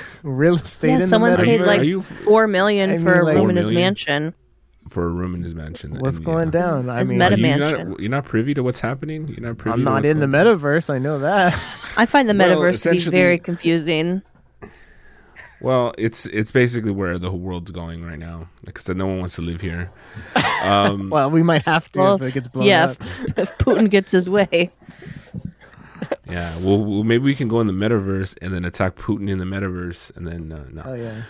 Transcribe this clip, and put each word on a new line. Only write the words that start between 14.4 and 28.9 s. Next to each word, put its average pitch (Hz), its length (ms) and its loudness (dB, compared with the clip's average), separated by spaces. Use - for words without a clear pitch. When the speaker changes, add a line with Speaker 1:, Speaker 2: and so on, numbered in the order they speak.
Speaker 3:
Well, 123 340 0
it's, 113 300 -4
it's 107 240 -4
basically 120 400 2
where 92 280 -2
the 90 120 -6
whole 92 80 -6
world's 90 320 -8
going 85 340 -12
right 82 140 -12
now. 82 300 -14
Like - 120 -16
I - 40 -16
said, 92 140 -6
no 95 100 -2
one 95 140 -2
wants 85 160 -6
to 85 60 -6
live 85 180 -6
here. 90 300 -6
Speaker 1:
<laughs> - 80 2
Speaker 3:
Um, 101 480 2
Speaker 1:
Well, 143 180 2
we 160 140 4
might 165 220 4
have 165 280 0
to - 80 -4
Speaker 2:
Well, 190 160 4
Speaker 1:
if 180 60 -4
it 127 120 -4
gets 131 120 -4
blown 127 200 0
Speaker 2:
yeah, 175 180 6
Speaker 1:
up. 135 60 2
Speaker 2:
if, - 380 -8
<laughs> - 0 -
if 190 200 -2
Putin 214 320 4
gets 196 220 2
his 185 180 2
way. 180 400 2
Speaker 3:
Yeah, 87 300 -8
well, 95 260 2
well, 104 200 -2
maybe 117 200 2
we 139 100 2
can 131 140 -4
go 113 120 0
in 113 60 2
the 98 60 0
metaverse 98 680 -2
and 92 140 -8
then 87 100 -4
attack 90 320 -4